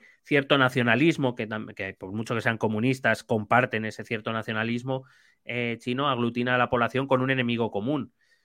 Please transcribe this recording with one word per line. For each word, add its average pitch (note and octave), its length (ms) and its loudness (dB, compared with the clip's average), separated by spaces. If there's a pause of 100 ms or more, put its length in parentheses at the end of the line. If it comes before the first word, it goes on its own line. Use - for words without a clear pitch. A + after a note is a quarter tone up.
(240)
cierto C#3+ 340 2
nacionalismo B2+ 800 2
que A2 120 -6
tam-, G#2+ 260 -10
que G2 200 -10
por F#2+ 180 -12
mucho A2+ 240 -6
que A2+ 60 -2
sean A2+ 160 0
comunistas, A2+ 680 0
comparten A2+ 600 0
ese G#2+ 180 -10
cierto A2+ 280 -6
nacionalismo, A#2 720 -4 (400)
eh, A#2+ 340 -6
chino, C3 300 -2
aglutina A#2+ 460 0
a - 20 2
la A#2+ 120 4
población B2+ 380 0
con C3 140 4
un C3 100 0
enemigo A#2+ 400 0
común. A#2+ 420 -4 (320)